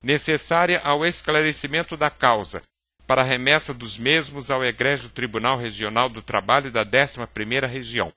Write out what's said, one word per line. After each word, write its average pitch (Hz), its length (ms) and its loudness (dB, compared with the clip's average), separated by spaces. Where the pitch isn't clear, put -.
necessária 160 800 2
ao 147 220 2
esclarecimento 156 880 0
da 147 140 0
causa, 107 540 0
para 131 160 4
remessa 131 540 2
dos 117 220 -8
mesmos 139 520 -2
ao 131 160 0
Egrégio 123 440 -2
Tribunal 120 480 -2
Regional 110 520 -2
do 110 140 -12
Trabalho 123 480 2
da 113 120 0
décima 123 440 0
primeira 123 400 -4
Região. 120 500 -4